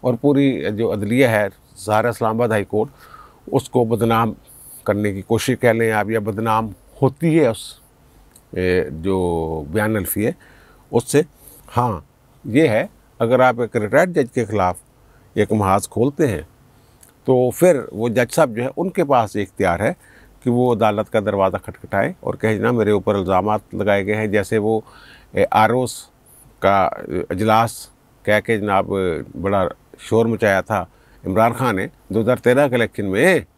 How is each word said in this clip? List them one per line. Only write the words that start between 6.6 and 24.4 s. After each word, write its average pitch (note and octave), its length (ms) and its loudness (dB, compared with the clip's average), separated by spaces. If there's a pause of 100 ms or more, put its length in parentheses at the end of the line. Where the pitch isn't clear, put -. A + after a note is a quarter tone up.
होती D3+ 340 0
है C#3 140 4
उस, - 300 -12 (760)
ए, F2+ 380 0
जो E2 760 -4
बयान G#2+ 280 0
हल्फी G2 280 -4
है A#2+ 100 -2 (580)
उससे। C#3 320 2 (440)
हाँ, A2+ 360 -2 (400)
ये D3 240 2
है, A#2+ 200 0 (320)
अगर A#2+ 200 2
आप B2+ 200 4
एक A#2+ 160 -4
रिटायर्ड B2+ 360 0
जज C#3+ 180 0
के B2 140 -2
ख़िलाफ़ F#2+ 320 -2 (600)
एक G#2 160 2
महाज G2+ 340 2
खोलते C#3+ 400 -2
हैं E2 200 -4 (800)
तो B2+ 240 2
फिर E3 420 2
वो A2+ 160 -4
जज A#2+ 220 0
साहब C#3 240 0
जो A#2 80 -4
है B2+ 60 -4 (100)
उनके F3 260 -2
पास B2 320 0
ये G#2 60 -2
इख्तियार F2+ 400 -2
है C#3+ 120 0 (500)
कि B2+ 60 2
वो B2 240 2
अदालत G#2+ 340 0
का A2 120 0
दरवाज़ा G2 380 0
खटखटाएं G#2 560 -4 (100)
और - 120 -4
कहें, A2 220 0
"जनाब, A2+ 160 0
मेरे G#2+ 180 2
ऊपर G2+ 240 0
इल्ज़ामात F#2+ 580 -2
लगाए G2 300 0
गए G#2 100 -2
हैं।" G#2+ 160 -2
जैसे G#2 280 0